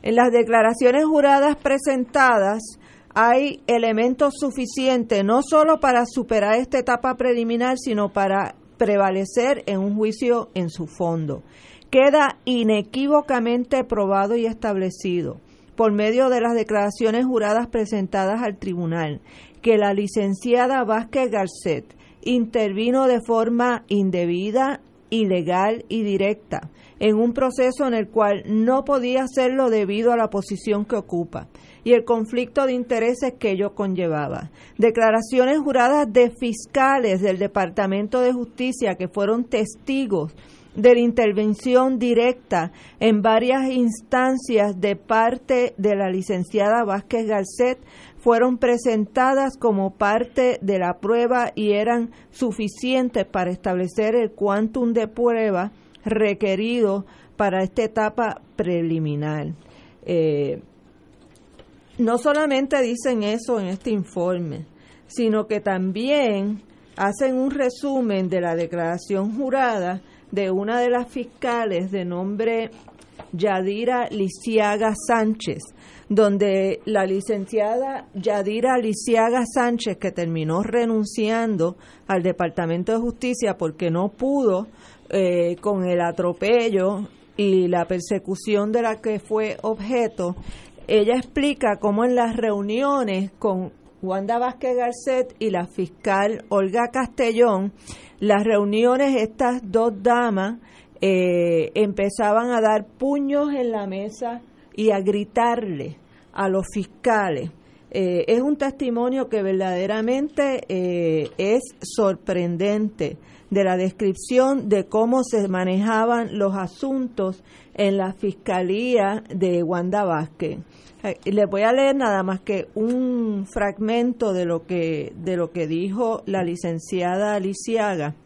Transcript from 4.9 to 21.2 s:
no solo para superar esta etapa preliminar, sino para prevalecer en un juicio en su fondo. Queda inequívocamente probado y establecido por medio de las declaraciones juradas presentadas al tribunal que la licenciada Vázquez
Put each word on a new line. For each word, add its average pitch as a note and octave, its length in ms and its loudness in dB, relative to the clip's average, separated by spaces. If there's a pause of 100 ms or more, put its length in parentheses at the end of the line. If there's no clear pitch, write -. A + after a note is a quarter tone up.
no A3 180 4
solo D#4 380 4
para B3 260 4
superar A3 540 0
esta C4 180 -2
etapa B3 380 0
preliminar, A#3+ 640 0
sino G#3 320 -2
para G3 460 0 (220)
prevalecer G3+ 920 0
en G3 120 -2
un G3+ 160 -2
juicio A3 580 0
en F3 160 -4
su E3 160 -10
fondo. D#3+ 560 -4 (480)
Queda C#4 540 4
inequívocamente B3 1400 0
probado G3+ 500 0
y A#3 100 0
establecido F#3 920 -4 (380)
por A3 160 4
medio A3 360 2
de B3 120 2
las A#3 140 0
declaraciones A3 720 0
juradas A3+ 420 0
presentadas G#3 760 -2
al G3+ 140 -4
tribunal E3+ 640 -4 (400)
que A3+ 160 4
la G3+ 160 2
licenciada A#3 880 0
Vázquez A3+ 480 -2